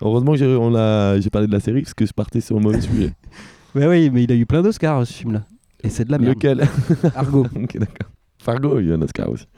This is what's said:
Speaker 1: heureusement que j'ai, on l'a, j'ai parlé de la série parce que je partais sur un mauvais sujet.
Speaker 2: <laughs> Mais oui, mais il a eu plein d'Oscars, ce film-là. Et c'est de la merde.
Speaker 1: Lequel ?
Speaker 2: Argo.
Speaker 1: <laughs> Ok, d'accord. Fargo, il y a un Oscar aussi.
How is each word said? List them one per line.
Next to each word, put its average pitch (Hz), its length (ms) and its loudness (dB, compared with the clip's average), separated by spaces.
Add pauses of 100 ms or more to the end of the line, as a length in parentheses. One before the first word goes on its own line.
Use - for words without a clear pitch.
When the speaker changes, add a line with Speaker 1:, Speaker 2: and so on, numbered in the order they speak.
Speaker 1:
heureusement 120 320 0
que 147 60 2
j'ai, 135 80 2
on 120 240 2
l'a, 107 500 2
j'ai 98 100 -2
parlé 104 180 0
de 104 40 0
la 101 80 0
série 123 220 -2
parce - 120 -14
que 110 120 0
je - 60 -6
partais - 280 -4
sur 110 160 -4
un 107 40 0
mauvais 104 200 2
sujet. - 320 -2 (320)
Speaker 2:
<laughs> - 300 -20
Mais 143 120 2
oui, 165 240 4
mais 123 140 2
il 120 80 0
a - 20 4
eu 117 120 2
plein 160 160 2
d'Oscars, 156 440 0
ce - 60 -14
film-là. 107 320 -6 (400)
Et 107 60 0
c'est 117 140 -4
de 120 60 -6
la 147 80 2
merde. 127 160 2
Speaker 1:
Lequel ? 135 320 2 (480)
Speaker 2:
Argo. 135 360 2
Speaker 1:
<laughs> - 40 -12
Ok, 117 240 -6
d'accord. - 320 -6 (320)
Fargo, 135 380 0
il 85 80 0
y - 20 0
a 82 60 0
un 80 60 -2
Oscar - 280 -6
aussi. - 160 -10 (100)